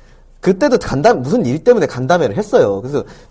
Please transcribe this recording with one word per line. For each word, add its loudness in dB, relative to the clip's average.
그때도 2
간담-, 0
무슨 -2
일 -4
때문에 4
간담회를 -2
했어요. 0
그래서 -4